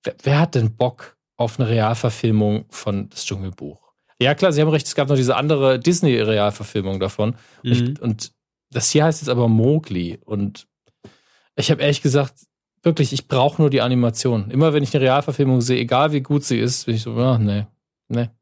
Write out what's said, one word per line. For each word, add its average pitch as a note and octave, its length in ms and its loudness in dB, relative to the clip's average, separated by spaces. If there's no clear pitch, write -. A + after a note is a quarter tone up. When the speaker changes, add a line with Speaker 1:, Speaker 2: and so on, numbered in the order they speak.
Speaker 1:
Wer, - 180 -8
wer C#3+ 180 2
hat D#3+ 140 0
denn A2+ 220 0
Bock - 400 -4
auf A#2 200 -4
eine A#2+ 120 0
Realverfilmung A2 960 0
von G2+ 400 -6
Das - 160 -12
Dschungelbuch? F#2+ 560 -10
Ja, C3 140 2
klar, F#3 180 2
Sie D3 80 2
haben D#3 80 4
recht, D#3 180 0
es - 80 -8
gab C#3 140 0
noch C#3+ 80 2
diese B2+ 180 2
andere C3+ 460 2
Disney-Realverfilmung G#2+ 1200 0
davon. G#2 300 -2
Und B2 60 -2
Speaker 2:
Mhm. - 20 4
Speaker 1:
ich, - 80 -16
und A2+ 300 -4
das A2 200 -2
hier D3 140 4
heißt D#3 180 2
jetzt C#3+ 60 -8
aber A#2+ 200 2
Mowgli. A2+ 760 0
Und G2+ 440 -6
ich B2 160 0
hab D3 80 0
ehrlich C#3+ 220 0
gesagt, C3+ 320 0
wirklich, D#3 280 0
ich C3+ 140 -6
brauch C#3 320 0
nur D#3 100 4
die C3+ 120 2
Animation. A#2+ 720 0
Immer D3 200 2
wenn D3 120 0
ich - 100 -8
eine C3+ 100 -2
Realverfilmung C3 560 2
sehe, A#2+ 200 0
egal B2+ 320 0
wie D3 80 -2
gut C#3 240 -2
sie A#2+ 140 0
ist, A#2 280 -2
bin A#2 80 -2
ich A2 80 -4
so, A#2 120 -10
ah, B2 240 2
nee, G#2 280 0
nee. A#2 200 -4